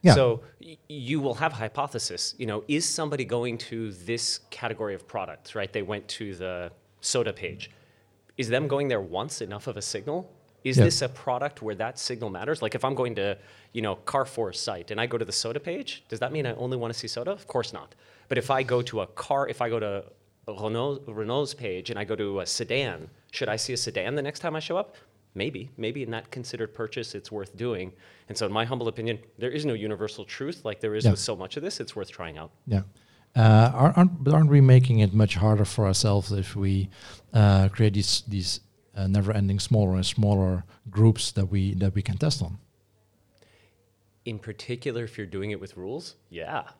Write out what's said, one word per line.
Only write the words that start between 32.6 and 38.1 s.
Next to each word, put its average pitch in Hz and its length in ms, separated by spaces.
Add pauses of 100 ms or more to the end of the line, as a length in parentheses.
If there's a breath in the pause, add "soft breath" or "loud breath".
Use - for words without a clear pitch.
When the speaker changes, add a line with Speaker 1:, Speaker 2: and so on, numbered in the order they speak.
Speaker 1:
Yeah. 98 180 (520 soft breath)
Uh, 110 380
aren't, 143 240
aren't, 175 260
but 143 100
aren't 156 160
we 143 120
making 127 380
it 101 140
much 107 220
harder 104 300
for 107 200
ourselves 101 460
if 98 240
we, 98 340 (440 loud breath)
uh, 98 360
create 107 240
these, 98 340